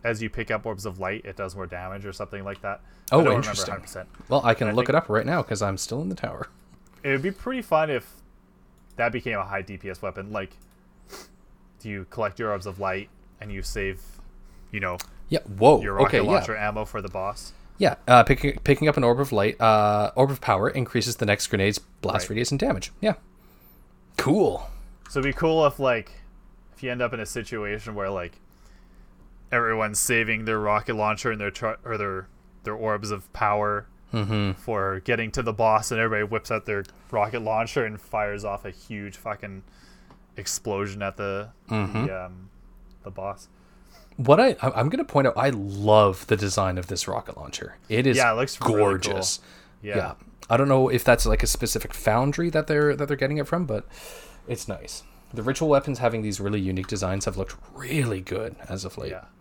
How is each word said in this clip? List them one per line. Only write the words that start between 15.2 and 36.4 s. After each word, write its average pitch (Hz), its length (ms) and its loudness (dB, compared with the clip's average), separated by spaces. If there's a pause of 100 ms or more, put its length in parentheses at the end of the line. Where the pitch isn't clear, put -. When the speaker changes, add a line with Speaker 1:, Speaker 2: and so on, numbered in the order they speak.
Speaker 2:
Yeah, 156 140 0
whoa, 110 380 6
Speaker 1:
your 101 120 -4
rocket 117 240 4
Speaker 2:
okay, - 80 4
yeah. - 80 2
Speaker 1:
launcher 110 240 0
ammo 107 280 -2
for 107 160 -6
the 95 80 -8
boss? 98 440 -8 (240)
Speaker 2:
Yeah, 190 180 2 (120)
uh, 123 160 12
picking, 139 400 2
picking 143 240 4
up 143 80 4
an 139 80 2
orb 120 160 4
of 139 140 -2
light, 104 260 2
uh, 104 560 4
orb 135 160 4
of 131 80 -4
power 107 300 2
increases 117 480 -2
the 113 80 -2
next 104 220 2
grenade's 104 300 2
blast - 480 -4
Speaker 1:
Right. - 40 -10
Speaker 2:
radius 117 220 -2
and 139 80 0
damage. - 420 -2
Yeah. 208 140 2 (1000)
Cool. 139 520 2 (400)
Speaker 1:
So 143 100 -2
it'd 135 100 0
be 131 80 -4
cool 160 280 4
if, 135 120 2
like, 123 440 -2 (520)
if - 100 -20
you 127 60 -6
end 123 120 -4
up 120 120 0
in 117 60 -6
a 107 60 -6
situation 104 680 -6
where, 98 160 -4
like, 87 300 -6 (1120)
everyone's 110 480 0
saving 113 460 0
their 110 140 -2
rocket 107 360 0
launcher 107 360 -2
and 107 80 -6
their 101 120 -4
tr-, 113 320 -6
or 113 140 -6
their, 95 300 -6 (360)
their 107 120 -6
orbs 107 360 -4
of 98 220 -10
power 104 540 0 (260)
Speaker 2:
Mm-hmm. 104 400 0
Speaker 1:
for 98 480 -4
getting 113 300 -2
to 135 120 -4
the 113 80 -2
boss, 107 400 2
and 113 80 0
everybody 110 240 2
whips 107 260 -4